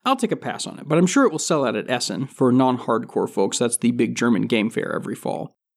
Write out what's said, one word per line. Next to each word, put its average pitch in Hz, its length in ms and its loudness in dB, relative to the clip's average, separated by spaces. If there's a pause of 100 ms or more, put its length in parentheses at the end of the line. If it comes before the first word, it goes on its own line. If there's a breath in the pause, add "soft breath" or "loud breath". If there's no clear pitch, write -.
I'll 262 120 0
take 233 160 -2
a - 40 -4
pass - 300 -8
on - 140 -14
it, - 80 -14
but 156 100 2
I'm 185 80 6
sure 269 180 4
it 208 60 4
will 156 80 -6
sell 151 260 0
out 113 120 0
at 104 120 -4
Essen. 120 380 -2
For 131 240 2
non-hardcore 123 800 2
folks, - 280 -2
that's 117 180 0
the 120 160 2
big 120 240 0
German 117 260 2
game 110 260 0
fair - 240 -4
every - 220 -6
fall. - 400 -8 (220)